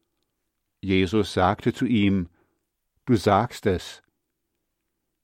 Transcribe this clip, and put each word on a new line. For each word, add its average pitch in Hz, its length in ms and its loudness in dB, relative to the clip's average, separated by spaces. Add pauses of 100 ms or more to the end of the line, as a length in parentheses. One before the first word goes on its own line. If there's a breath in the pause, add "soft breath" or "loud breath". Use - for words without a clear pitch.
(800)
Jesus 95 520 0
sagte 95 400 0
zu - 120 -6
ihm: 101 440 0 (760)
„Du 123 100 4
sagst 104 500 0
es.“ - 380 -4 (1200)